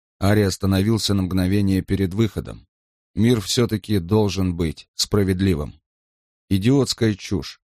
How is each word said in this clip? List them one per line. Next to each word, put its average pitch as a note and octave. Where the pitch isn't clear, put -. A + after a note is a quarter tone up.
Ари G#2
остановился G2
на G2
мгновение F#2
перед F#2+
выходом. G2
Мир A2+
все-таки G#2+
должен F#2
быть E2
справедливым. F#2
Идиотская A2+
чушь. -